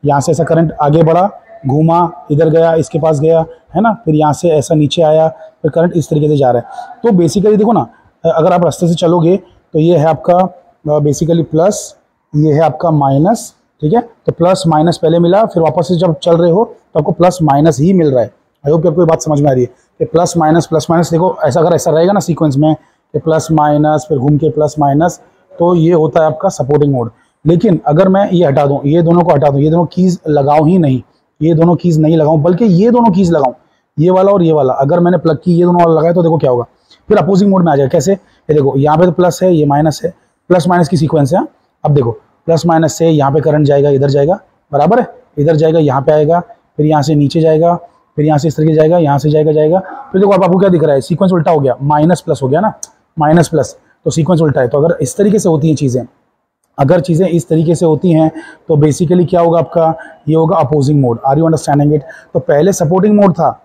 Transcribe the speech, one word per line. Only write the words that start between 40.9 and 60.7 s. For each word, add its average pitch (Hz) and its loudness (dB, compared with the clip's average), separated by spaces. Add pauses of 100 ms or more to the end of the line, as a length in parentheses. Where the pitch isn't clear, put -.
sequence 143 0
है। 226 -2 (400)
अब 143 0
देखो, 120 0 (340)
plus 165 0
minus 165 0
से 165 0
यहाँ 139 0
पे 151 0
current 151 0
जाएगा, 143 2
इधर 139 0
जाएगा, 143 0 (320)
बराबर 160 2
है, 214 -4 (300)
इधर 151 0
जाएगा, 160 2
यहाँ 139 0
पे 156 0
आएगा, 156 2 (380)
फिर 151 0
यहाँ 151 2
से 151 -2
नीचे 147 0
जाएगा, 160 2 (400)
फिर 151 0
यहाँ 151 2
से 160 -2
इस 147 -4
तरीके 156 2
जाएगा, 156 2
यहाँ 143 0
से 151 -2
जाएगा, 156 0
जाएगा। 156 0
फिर - -6
देखो, 202 2
अब 190 2
आपको 185 2
क्या 196 2
दिख 165 2
रहा 151 0
है, 135 0
sequence 180 -2
उल्टा 175 0
हो 156 2
गया, 131 0
minus 151 0
plus 165 -4
हो 131 -2
गया 143 0
ना, 208 -2 (460)
minus 156 2
plus, 151 -4 (280)
तो 156 -2
sequence 165 0
उल्टा 143 0
है। 123 0
तो 143 -2
अगर 165 0
इस 131 -6
तरीके 202 0
से 165 -2
होती 160 0
हैं 151 0
चीज़ें, 127 -4 (720)
अगर 147 0
चीज़ें 170 -2
इस 160 -2
तरीके 160 0
से 175 -4
होती 160 0
हैं 160 2 (360)
तो 156 0
basically 156 0
क्या 175 0
होगा 170 2
आपका, 160 -2 (340)
ये 151 0
होगा 160 0
opposing 147 0